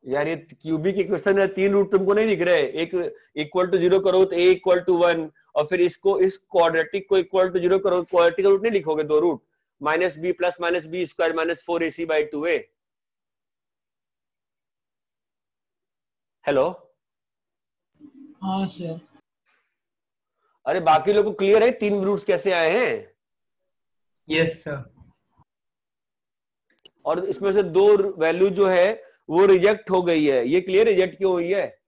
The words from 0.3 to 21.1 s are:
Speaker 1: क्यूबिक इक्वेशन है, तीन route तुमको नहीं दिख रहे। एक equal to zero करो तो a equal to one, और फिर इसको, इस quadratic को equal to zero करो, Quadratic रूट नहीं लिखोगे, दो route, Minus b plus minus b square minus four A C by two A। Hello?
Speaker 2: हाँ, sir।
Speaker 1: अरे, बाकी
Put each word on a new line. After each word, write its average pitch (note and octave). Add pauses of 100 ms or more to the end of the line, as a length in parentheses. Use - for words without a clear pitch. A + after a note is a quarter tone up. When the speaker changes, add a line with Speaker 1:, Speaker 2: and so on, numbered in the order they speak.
Speaker 1:
क्यूबिक D#3+
इक्वेशन G3
है, G3
तीन G3
route G3
तुमको G3
नहीं A3
दिख G3
रहे। F3
एक D#3+ (440)
equal F3
to F#3
zero F#3+
करो F#3+
तो F#3
a F3+
equal F3+
to F3
one, E3 (260)
और D3+
फिर F3+
इसको, F#3
इस F#3+
quadratic E3
को G3
equal F#3
to F3+
zero F#3
करो, F3+
Quadratic E3+
रूट G3
नहीं A3+
लिखोगे, D#3
दो D3+
route, D#3 (400)
Minus D#3
b F3+
plus F3
minus E3+
b E3+
square E3
minus E3
four E3+
A D#3+
C E3
by D#3 (140)
two D3
A। D#3 (3750)
Hello? C#3+ (1800)
Speaker 2:
हाँ, F#3+
sir। E3 (1700)
Speaker 1:
अरे, E3+
बाकी D#3+